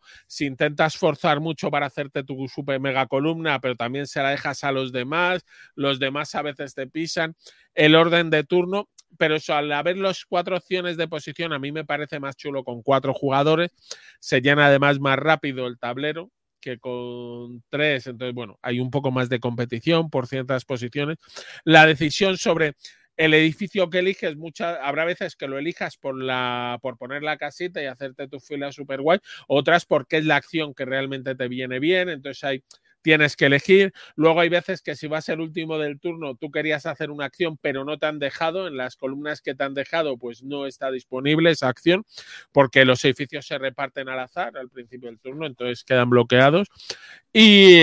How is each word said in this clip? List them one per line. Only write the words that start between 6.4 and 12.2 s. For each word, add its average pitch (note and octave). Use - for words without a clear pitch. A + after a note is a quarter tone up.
veces C#3+
te C3+
pisan. D#3+
El D#3
orden E3
de D3+
turno, F3+
pero D#3
eso, D#3
al D3
haber D#3+
las G3
cuatro F3+
opciones F3+
de E3
posición, D#3+
a C#3+
mí C#3
me D#3
parece D3
más C#3